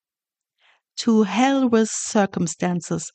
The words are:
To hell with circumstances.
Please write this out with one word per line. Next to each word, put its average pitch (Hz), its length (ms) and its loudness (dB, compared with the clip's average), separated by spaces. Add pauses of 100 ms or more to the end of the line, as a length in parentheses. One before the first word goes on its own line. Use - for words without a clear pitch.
(1000)
To 220 260 4
hell 254 480 0
with 220 180 2
circumstances. 180 1200 -4